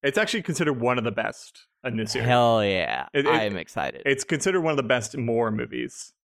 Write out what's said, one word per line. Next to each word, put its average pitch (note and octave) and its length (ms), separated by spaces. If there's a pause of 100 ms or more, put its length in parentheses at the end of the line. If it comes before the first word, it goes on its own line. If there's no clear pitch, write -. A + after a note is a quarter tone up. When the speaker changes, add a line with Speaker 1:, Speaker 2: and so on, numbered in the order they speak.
Speaker 1:
It's C#3 160
actually G#3+ 240
considered D3 380
one B2 180
of A2+ 60
the A#2 80
best - 540 (160)
in A#2 140
this A2 160
series. B2 160
Speaker 2:
Hell A#2+ 360
yeah. D#2+ 500
Speaker 1:
It, C#3+ 120
it, - 80
Speaker 2:
I A2+ 100
am G2+ 120
excited. - 500
Speaker 1:
it's C#3 180
considered F#3 360
one D#3+ 120
of D3 40
the C#3 60
best A#2+ 340
Moore A#2 340
movies - 640 (120)